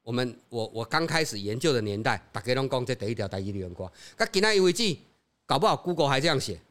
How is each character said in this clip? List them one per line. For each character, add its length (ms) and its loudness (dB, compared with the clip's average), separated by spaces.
我 100 -10
们， 240 -2
我， 240 -4
我 100 -4
刚 220 0
开 180 0
始 160 -6
研 200 -4
究 120 2
的 100 2
年 200 -4
代， 180 0
大 100 -8
家 140 0
都 120 0
说 160 -2
这 120 -2
第 100 -8
一 80 -2
条 140 -4
台 120 -6
语 120 -6
流 160 -6
行 80 -12
歌。 160 -10
到 140 2
今 100 4
天 220 6
为 100 6
止， 240 0
搞 140 2
不 80 4
好 100 4
Google 320 0
还 100 2
这 80 0
样 140 2
写。 180 -8